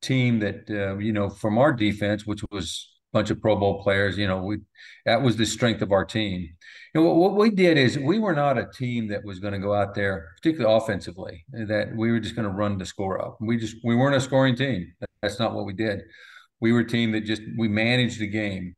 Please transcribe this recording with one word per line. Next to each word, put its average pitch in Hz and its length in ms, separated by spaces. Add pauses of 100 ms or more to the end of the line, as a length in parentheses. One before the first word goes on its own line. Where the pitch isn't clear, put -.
team 123 380
that, 104 320
uh, 98 280
you 107 140
know, 104 160
from 107 300
our 147 140
defense, 104 540
which 104 240
was 87 380 (240)
a - 60
bunch 104 120
of - 100
Pro 107 160
Bowl 98 260
players, 101 340
you 101 120
know, 92 140
we, 104 160 (460)
that 117 160
was 120 160
the 113 80
strength 113 380
of 98 100
our 95 140
team. 92 420 (460)
And 160 100
what, 165 120
what 185 180
we 214 160
did 180 260
is 135 220
we 147 200
were 208 160
not 143 220
a 107 220
team 120 300
that 101 160
was 98 160
gonna 101 180
go 101 160
out 101 200
there, 98 420
particularly 120 380
offensively, 90 760
that 107 440
we 113 180
were 117 80
just 107 140
gonna 110 140
run 101 300
the 92 80
score 95 360
up. - 180
We 117 180
just, 110 260
we 117 100
weren't 135 220
a 127 40
scoring 131 360
team. 120 340 (300)
That's 101 180
not 107 160
what 104 120
we 101 80
did. 101 260 (600)
We 117 120
were 120 80
a 113 80
team 117 240
that 107 100
just, 104 200 (160)
we 113 100
managed 110 500
the 104 100
game. 98 500